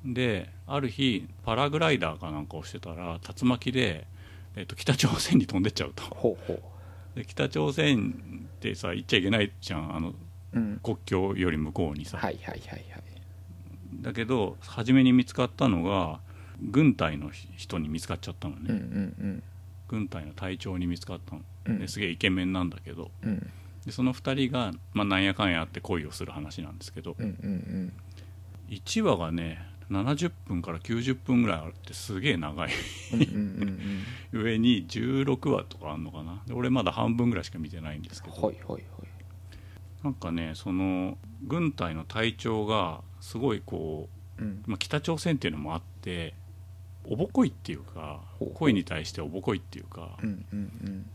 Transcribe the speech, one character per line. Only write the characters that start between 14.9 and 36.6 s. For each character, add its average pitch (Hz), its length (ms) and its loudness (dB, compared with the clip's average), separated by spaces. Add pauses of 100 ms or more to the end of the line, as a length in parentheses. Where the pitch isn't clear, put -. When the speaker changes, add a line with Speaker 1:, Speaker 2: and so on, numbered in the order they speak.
Speaker 1:
め 131 100 12
に 127 100 10
見 123 120 10
つ - 100 -6
か 127 100 4
っ 120 100 0
た 135 140 4
の 87 140 4
が、 87 380 2 (400)
軍 135 340 8
隊 78 240 2
の 73 120 -6 (260)
人 - 220 -4
に 76 100 0
見 82 120 -2
つ - 60 -8
か - 80 -2
っ 87 60 -6
ち - 80 -8
ゃ - 20 -6
っ - 80 -8
た 143 100 -6
の 147 80 -6
ね。 - 120 -10
Speaker 2:
う 226 40 2
ん 220 40 2
う - 20 0
ん - 40 -2 (360)
う 202 80 -4
ん。 185 160 -4 (460)
Speaker 1:
軍 107 200 -2
隊 80 180 -6
の 78 60 -10
隊 92 260 -4
長 92 200 -4
に 87 80 0
見 87 120 0
つ - 80 -10
か 92 100 -6
っ 85 80 -10
た - 100 -10
の。 78 80 -10 (240)
Speaker 2:
う 117 60 0
ん。 104 80 0
Speaker 1:
で、 90 80 -4
す - 100 -6
げ 101 80 2
え 87 40 2
イ 85 60 -4
ケ 98 140 6
メ 92 140 4
ン 92 80 2
な 92 120 2
ん 82 60 0
だ - 140 -10
け 69 80 -10
ど。 80 180 -8 (120)
Speaker 2:
う - 60 -2
ん。 - 220 -2 (340)
Speaker 1:
で、 120 80 -6
そ 127 120 0
の 127 80 4
二 135 220 -2
人 135 180 2
が、 117 200 0 (200)
ま 104 100 2
あ、 - 20 6
な 98 120 4
ん 95 80 6
や 98 100 6
か 104 120 4
ん 92 40 6
や 82 120 4
あ - 20 2
っ - 40 -6
て - 120 -8
恋 82 260 0
を - 60 -8
す - 120 -6
る 78 60 -8
話 73 320 -6
な 82 80 -8
ん 92 80 -12
で - 60 -12
す - 80 -12
け - 80 -8
ど。 87 180 -8
Speaker 2:
う 117 40 -4
ん - 20 -2
う 107 40 0
ん 92 40 -2
う 98 220 -2
ん。 90 380 -2 (760)
Speaker 1:
一 107 340 -2
話 151 140 8
が 82 160 0
ね、 82 260 -2 (320)
七 113 260 2
十 170 140 0 (160)
分 90 140 0
か 85 120 -4
ら 82 80 -4
九 113 200 0
十 131 140 2
分 123 280 4
ぐ 110 60 6
ら 87 80 4
い - 40 -2
あ 78 60 -8
る 85 40 -6
っ - 20 -14 (140)
て - 80 -12
す 95 260 -4
げ 104 100 4
え 98 60 6
長 76 300 -2
い。 - 40 -2 (420)
Speaker 2:
う 117 40 2
ん 117 60 8
う - 20 12
ん - 20 6
う - 40 -6
ん 98 720 -2 (300)
う 113 60 0
ん。 - 20 2
Speaker 1:
<laughs> 104 40 2
上 113 140 2
に 113 280 6
十 127 380 0
六 139 260 2
話 95 140 4
と - 140 -14
か 76 120 -6
あ 76 60 -4
ん 80 80 -4
の 80 80 -8
か 78 100 -8
な。 90 240 -8
で、 120 60 -6
俺 123 180 0